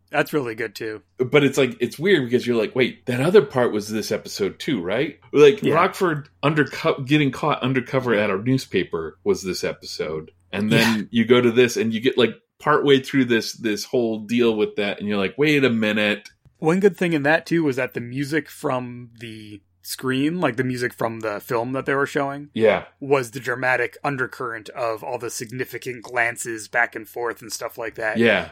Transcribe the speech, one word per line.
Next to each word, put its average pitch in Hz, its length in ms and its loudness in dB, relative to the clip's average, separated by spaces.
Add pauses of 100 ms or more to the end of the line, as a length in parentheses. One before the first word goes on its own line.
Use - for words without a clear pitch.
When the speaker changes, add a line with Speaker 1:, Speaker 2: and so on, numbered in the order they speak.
Speaker 1:
That's 151 220 -2
really 123 240 -4
good, 110 180 -8
too. 110 280 -10 (160)
Speaker 2:
But 135 260 2
it's 135 140 2
like, 127 240 2
it's 120 180 -4
weird 165 260 4
because 117 220 0
you're 120 80 2
like, 107 200 0
"Wait, 123 320 0
that 123 120 -2
other 180 220 6
part 123 320 2
was 101 160 -2
this 107 220 -4
episode - 460 -4
too, 139 240 -2
right?" 110 380 -4 (140)
Like, 139 300 8
Speaker 1:
Yeah. 135 100 2
Speaker 2:
Rockford 170 560 0 (120)
underco-, 147 640 0
getting 143 260 4
caught 147 320 -2
undercover 127 500 0
at 104 160 2
a 95 80 0
newspaper 98 880 -2
was 92 180 0
this 92 220 -4
episode. 78 680 -8 (220)
And 104 180 -2
then 113 280 4
Speaker 1:
Yeah. 98 100 -6
Speaker 2:
you 113 160 2
go 120 160 6
to 120 100 4
this 123 240 4
and 113 180 -2
you 110 60 -2
get, 123 180 0
like, 113 180 4 (240)
partway 143 420 4
through 135 240 0
this, 117 280 0
this 104 300 -4
whole 113 360 -2
deal 113 360 2
with 104 220 0
that, 101 220 -4
and 104 100 -6
you're 104 80 -2
like, 95 200 -2
"Wait 147 280 2
a 123 40 4
minute." 107 600 0 (300)
Speaker 1:
One 170 200 2
good 196 180 4
thing 175 160 0
in 151 80 0
that, 156 240 2
too, 165 180 0
was 139 120 0
that 127 180 -4
the 135 80 -8
music 139 480 -6
from 123 680 -8
the 107 420 -18 (220)
screen, 143 580 -2
like, 131 160 0
the 131 60 0
music 123 280 -2
from 113 280 -4
the 107 200 -4
film 120 340 -4
that 131 120 -4
they 147 80 0
were 139 140 0
showing, 143 480 -4
Speaker 2:
Yeah. 214 300 4 (140)
Speaker 1:
was 135 300 0
the 120 100 -12
dramatic 123 640 -2
undercurrent 127 640 -6
of 113 340 -6
all 123 160 -6
the 113 100 -8
significant 123 760 -10
glances 117 640 -4
back 120 280 -2
and 113 120 -14
forth 120 360 -8
and 110 100 -14
stuff - 240 -10
like 110 160 -10
that 110 240 -4
Speaker 2:
Yeah. 104 340 2